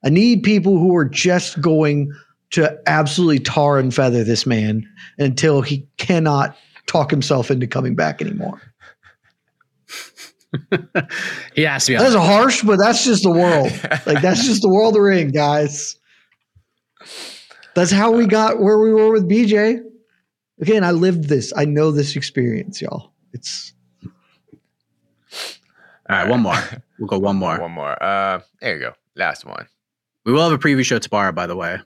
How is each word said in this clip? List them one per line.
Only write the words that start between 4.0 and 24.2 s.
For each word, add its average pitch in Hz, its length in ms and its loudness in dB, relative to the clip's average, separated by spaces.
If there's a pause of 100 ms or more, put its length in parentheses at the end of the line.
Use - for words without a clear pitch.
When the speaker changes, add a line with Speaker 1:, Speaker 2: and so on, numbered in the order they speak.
Speaker 1:
this 113 220 -2
man 110 420 -2 (300)
until 139 460 0
he 143 240 -6 (100)
cannot 156 580 0 (300)
talk 147 240 -2
himself 135 400 0
into 127 160 -2
coming 135 300 -4
back 151 260 -2
anymore. - 460 -8
Speaker 2:
<laughs> - 40 -20 (2750)
He 151 80 0
has 139 220 -2
to 131 80 0
be 117 40 0
Speaker 1:
That's 254 180 4
Speaker 2:
honest. 180 160 4
Speaker 1:
harsh, 226 320 4
but 208 140 4
that's 233 260 2
just 220 200 2
the 185 80 4
world. 170 400 2 (180)
Speaker 3:
<laughs> - 160 -4
Speaker 1:
Like, 147 160 2
that's 190 240 2
just 220 160 0
the 202 80 2
world 214 260 4
we're 202 160 4
in, 165 200 0
guys. 147 640 -2 (1800)
That's 175 160 2
how 208 200 4
we 233 160 4
got 220 320 2
where 214 200 4
we 220 140 4
were 220 180 4
with 208 160 2
B 220 180 2
J. 214 340 2 (840)
Again, 202 220 2
I 175 80 2
lived 175 340 0
this. 143 300 -2
I 143 100 0
know 151 260 0
this 143 240 -2
experience, 123 680 -6
y'all. - 300 -12 (220)
It's - 400 -14 (2250)